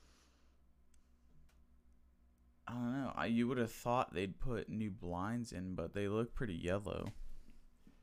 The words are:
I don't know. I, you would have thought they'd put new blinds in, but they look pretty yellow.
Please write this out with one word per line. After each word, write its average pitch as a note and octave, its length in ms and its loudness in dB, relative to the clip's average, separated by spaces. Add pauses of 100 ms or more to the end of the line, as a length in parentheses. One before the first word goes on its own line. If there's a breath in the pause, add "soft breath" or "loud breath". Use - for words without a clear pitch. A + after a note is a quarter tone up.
(2750 soft breath)
I A#2+ 60 -4
don't A#2+ 200 0
know. C3+ 220 0
I, D#2 100 2
you A#2 220 6
would B2+ 100 2
have A2+ 140 2
thought A#2+ 420 2
they'd F2+ 260 0
put - 300 0
new G#2+ 220 -2
blinds F#2+ 600 -2
in, F#2 240 -4
but E2+ 180 -2
they G2+ 140 0
look A2+ 260 2
pretty G#2+ 220 0
yellow. F2 580 0 (880 soft breath)